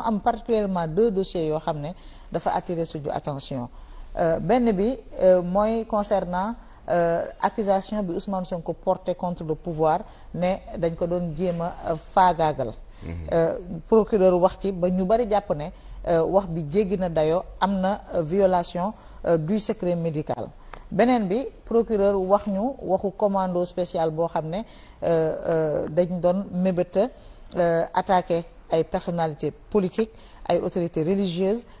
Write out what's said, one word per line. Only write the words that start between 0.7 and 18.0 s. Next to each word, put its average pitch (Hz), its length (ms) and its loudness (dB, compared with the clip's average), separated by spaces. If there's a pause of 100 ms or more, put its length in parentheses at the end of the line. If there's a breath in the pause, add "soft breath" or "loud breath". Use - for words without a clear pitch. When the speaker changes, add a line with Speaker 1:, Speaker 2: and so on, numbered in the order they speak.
Speaker 1:
deux 180 220 2
dossiers 185 380 -2
yoo 156 120 -2
xam 160 220 -4
ne 175 100 -8 (400 loud breath)
dafa 170 200 -2
attirer 170 340 -2
suñu 151 240 -6
attention. 135 580 -6 (520 loud breath)
Euh, 165 200 2
benn 233 320 4
bi, 208 240 2 (260)
euh, 185 200 8
mooy 214 460 0
concernant, 196 680 0 (360 loud breath)
euh, 170 360 2 (160)
accusation 202 640 0
bi 175 100 -4
Ousmane 190 320 -4
Sonko 170 280 -6
porté 185 420 -2
contre 175 280 -6
le 156 120 -2
pouvoir, 160 440 0 (360 loud breath)
ne 180 160 0 (260)
dañ 165 180 0
ko 175 120 -2
doon 175 280 -2
jéem 170 260 -2
a, 170 120 -4 (160)
euh, 165 60 0
faagaagal. 156 760 2 (320 loud breath)
Speaker 2:
Mhm. 85 100 -8 (200)
Speaker 1:
Euh, 165 240 2 (300)
procureur 190 520 6
wax 180 200 4
ci 196 120 -2
ba 180 180 -2
ñu 185 160 0
bari 226 220 2
jàpp 202 280 0
ne, 147 140 -6 (380 loud breath)
euh, 165 160 2
wax 185 240 2
bi 160 220 -4
jéggi 196 280 2
na 180 120 -2
dayoo, 160 320 2 (180)
am 196 200 2
na, 185 200 0 (140)